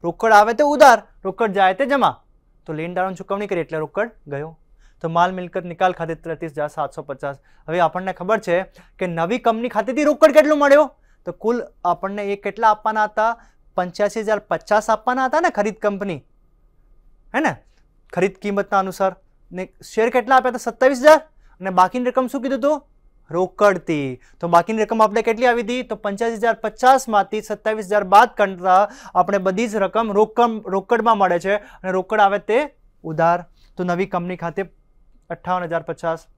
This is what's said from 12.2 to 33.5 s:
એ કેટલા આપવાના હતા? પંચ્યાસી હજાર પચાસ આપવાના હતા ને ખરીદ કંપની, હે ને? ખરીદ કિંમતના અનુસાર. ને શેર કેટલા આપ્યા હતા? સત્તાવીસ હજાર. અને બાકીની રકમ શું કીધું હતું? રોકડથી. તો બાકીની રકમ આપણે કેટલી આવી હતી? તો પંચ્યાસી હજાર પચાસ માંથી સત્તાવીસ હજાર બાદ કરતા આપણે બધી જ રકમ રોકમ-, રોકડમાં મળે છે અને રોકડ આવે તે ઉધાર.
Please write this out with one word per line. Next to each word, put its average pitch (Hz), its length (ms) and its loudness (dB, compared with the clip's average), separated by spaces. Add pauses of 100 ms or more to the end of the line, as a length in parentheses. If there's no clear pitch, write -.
એ 202 120 -6
કેટલા 208 340 0
આપવાના 214 340 0
હતા? 214 360 -2 (340)
પંચ્યાસી 196 460 -4
હજાર 214 180 -2
પચાસ 208 520 -2
આપવાના 254 340 0
હતા 262 160 0
ને 339 100 0
ખરીદ 208 240 -2
કંપની, 196 500 -6 (1120)
હે 240 60 0
ને? 214 160 -2 (560)
ખરીદ 190 200 -2
કિંમતના 202 460 -4
અનુસાર. 190 380 -2 (360)
ને 180 160 -10 (140)
શેર 226 280 -2
કેટલા 247 260 2
આપ્યા 262 120 2
હતા? 233 100 -6
સત્તાવીસ 262 400 0
હજાર. 302 220 8 (400)
અને 185 100 -6
બાકીની 185 400 2
રકમ 254 160 0
શું 240 160 -6
કીધું 269 160 -4
હતું? 285 240 0 (480)
રોકડથી. 170 880 0 (200)
તો 170 80 -6
બાકીની 175 340 2
રકમ 220 200 0
આપણે 214 200 0
કેટલી 226 240 0
આવી 240 160 0
હતી? 240 200 -6
તો 226 140 -10
પંચ્યાસી 214 400 -6
હજાર 220 180 -2
પચાસ 262 540 2
માંથી 214 320 -2
સત્તાવીસ 214 440 -6
હજાર 202 200 0
બાદ 202 300 6
કરતા 190 540 2 (260)
આપણે 185 240 2
બધી 190 300 -2
જ 208 80 -6
રકમ 208 360 -2
રોકમ-, 214 540 0
રોકડમાં 214 520 0
મળે 180 200 2
છે 190 180 -2
અને - 340 -10
રોકડ 190 300 -2
આવે 202 180 4
તે 254 380 -2 (280)
ઉધાર. 165 400 0 (320)